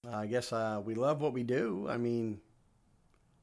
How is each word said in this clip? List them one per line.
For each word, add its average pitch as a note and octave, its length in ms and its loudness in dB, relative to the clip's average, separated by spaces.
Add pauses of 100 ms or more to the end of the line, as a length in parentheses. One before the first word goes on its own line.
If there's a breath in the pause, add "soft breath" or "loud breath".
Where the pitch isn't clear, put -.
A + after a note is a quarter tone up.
I G#2+ 160 -2
guess, A#2 260 0
uh, A2 320 0
we A2 120 -2
love C#3 260 2
what D3 100 2
we B2 120 -2
do. F3+ 440 0
I B2+ 100 -2
mean, A#2 440 0 (1000)